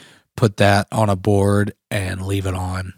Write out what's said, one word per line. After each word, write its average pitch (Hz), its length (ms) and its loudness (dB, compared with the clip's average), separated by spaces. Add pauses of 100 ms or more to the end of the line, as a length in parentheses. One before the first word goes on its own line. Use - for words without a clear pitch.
(360)
put 107 200 2
that 101 340 4
on 110 200 0
a 98 60 0
board 101 580 0 (160)
and 92 320 -4
leave 98 240 -4
it 95 80 -2
on 90 440 -6